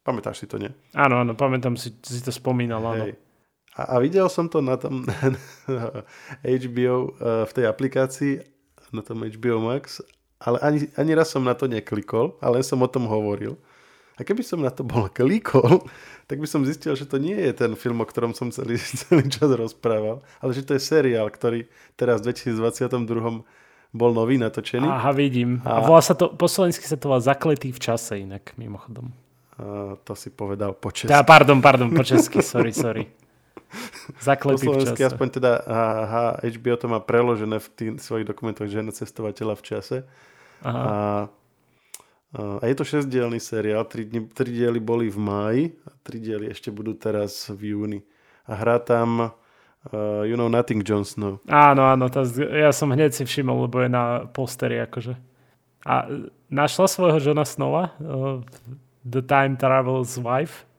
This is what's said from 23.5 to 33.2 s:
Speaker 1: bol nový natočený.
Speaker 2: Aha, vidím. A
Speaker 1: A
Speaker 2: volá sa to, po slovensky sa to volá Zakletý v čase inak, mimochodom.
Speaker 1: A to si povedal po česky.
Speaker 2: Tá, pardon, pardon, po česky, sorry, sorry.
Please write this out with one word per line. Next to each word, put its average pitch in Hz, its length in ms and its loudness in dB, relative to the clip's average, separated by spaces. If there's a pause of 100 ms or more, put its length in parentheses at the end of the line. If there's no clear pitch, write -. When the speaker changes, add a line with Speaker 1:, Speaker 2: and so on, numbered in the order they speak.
Speaker 1:
bol 117 220 4
nový 113 240 2
natočený. 120 500 -2
Speaker 2:
Aha, 135 260 0
vidím. 123 520 0
A 117 160 0
Speaker 1:
A - 20 2
Speaker 2:
volá 156 180 8
sa 160 140 4
to, 165 160 2
po 170 160 0
slovensky 175 380 0
sa - 100 -6
to 147 140 -6
volá 135 100 4
Zakletý 139 540 0
v 123 80 -14
čase 113 400 -4
inak, 98 340 -14
mimochodom. 113 560 -14 (460)
Speaker 1:
A - 80 -16 (360)
to - 140 -14
si - 160 -14
povedal 101 420 -6
po - 180 -10
česky. - 200 -6
Speaker 2:
Tá, 143 120 8
pardon, 143 360 10
pardon, 127 320 6
po - 120 4
česky, - 380 4
sorry, 117 320 0
sorry. 110 380 -4 (560)